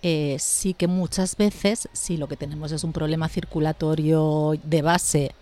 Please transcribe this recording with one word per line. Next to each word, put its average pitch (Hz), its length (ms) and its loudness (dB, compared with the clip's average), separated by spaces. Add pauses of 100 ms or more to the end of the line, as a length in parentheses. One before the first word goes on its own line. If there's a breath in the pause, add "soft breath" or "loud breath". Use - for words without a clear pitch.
eh, 151 360 0
sí - 360 -2
que 180 120 0
muchas 185 500 0
veces, 208 560 0
si - 240 -6
lo 147 120 -4
que 147 80 -8
tenemos 151 340 -8
es 160 140 -4
un 165 80 -2
problema 160 360 0
circulatorio 156 1300 2
de 156 200 2
base 156 600 2